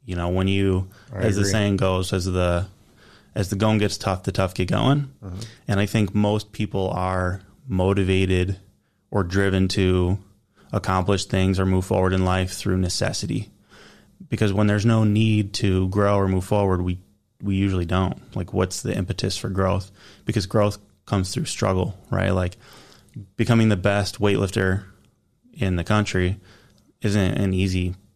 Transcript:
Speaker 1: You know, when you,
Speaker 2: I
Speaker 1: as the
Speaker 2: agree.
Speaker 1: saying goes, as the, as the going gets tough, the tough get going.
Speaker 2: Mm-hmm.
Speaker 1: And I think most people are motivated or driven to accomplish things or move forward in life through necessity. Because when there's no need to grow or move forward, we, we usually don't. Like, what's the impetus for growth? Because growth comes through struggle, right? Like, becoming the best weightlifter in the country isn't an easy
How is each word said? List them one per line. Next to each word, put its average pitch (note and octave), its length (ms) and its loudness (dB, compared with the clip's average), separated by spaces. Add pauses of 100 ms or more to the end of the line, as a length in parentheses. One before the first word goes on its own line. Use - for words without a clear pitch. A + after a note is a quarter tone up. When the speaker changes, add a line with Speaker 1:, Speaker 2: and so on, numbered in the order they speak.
Speaker 1:
You F2+ 120 -6
know, F2 140 -2
when F#2 180 2
you, F#2+ 420 2 (240)
Speaker 2:
I F2+ 60 -10
Speaker 1:
as A2 160 2
the G2+ 60 0
Speaker 2:
agree. G2+ 100 0
Speaker 1:
saying G2+ 260 2
goes, F#2 340 0
as F#2 140 -2
the, F2+ 400 0 (720)
as G2 160 -4
the G#2 40 -2
going A2 220 2
gets G#2 220 0
tough, F#2 240 -2
the G2 80 -4
tough F#2 240 -2
get F#2 140 -2
going. C3+ 420 2 (120)
Speaker 2:
Mm-hmm. F#2+ 160 -12 (280)
Speaker 1:
And G2+ 120 0
I G#2 60 2
think G#2 300 0
most G#2 360 0
people G2 380 -4
are F#2 520 -2 (260)
motivated F#2+ 920 2 (540)
or G2+ 120 0
driven F#2+ 460 2
to F#2 480 2 (540)
accomplish F#2+ 540 0
things F#2+ 340 0
or F#2+ 80 2
move F#2 180 2
forward F#2 280 2
in F#2 120 2
life F#2 280 0
through F#2+ 240 -2
necessity. G2 720 -4 (760)
Because G#2 260 0
when G#2 140 2
there's G#2 180 2
no A2+ 180 4
need G#2+ 520 2
to F#2 340 0
grow G2+ 280 2
or G2 100 2
move F#2 180 0
forward, F#2+ 360 2
we, F2+ 180 -4 (420)
we G2 140 -2
usually F#2+ 300 0
don't. F2+ 500 -2
Like, F#2 180 -8
what's G2 300 -2
the G2+ 120 -4
impetus G2 400 -4
for - 140 -6
growth? F#2+ 420 -2 (340)
Because G2 200 -2
growth G#2 320 0 (300)
comes F#2+ 260 0
through - 120 -4
struggle, F#2+ 520 -2 (140)
right? F#2+ 180 0
Like, F#2 260 -2 (800)
becoming A2+ 340 4
the G#2 60 4
best G2+ 440 -2
weightlifter G2 640 0 (680)
in F#2 240 -2
the E2+ 80 -2
country G2+ 560 0 (600)
isn't G2+ 360 0
an G2 180 0
easy F#2 400 -2 (200)